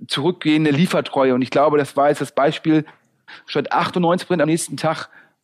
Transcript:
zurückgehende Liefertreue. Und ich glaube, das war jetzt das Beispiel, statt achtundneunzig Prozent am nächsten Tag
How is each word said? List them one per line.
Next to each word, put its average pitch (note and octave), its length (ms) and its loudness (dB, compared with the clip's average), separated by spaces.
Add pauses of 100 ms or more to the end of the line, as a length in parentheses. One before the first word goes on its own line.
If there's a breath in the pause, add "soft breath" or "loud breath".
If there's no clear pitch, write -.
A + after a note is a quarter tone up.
zurückgehende D#3 640 0
Liefertreue. C#3 600 2
Und B2+ 80 0
ich B2 80 -4
glaube, D3 280 2
das C#3 200 -2
war C#3+ 120 4
jetzt D3 120 0
das C3+ 100 -8
Beispiel, D3 540 0 (600 loud breath)
statt - 280 -4
achtundneunzig F3 540 0
Prozent F3 140 0
am D3+ 80 0
nächsten D#3+ 280 -4
Tag - 320 -4 (340 soft breath)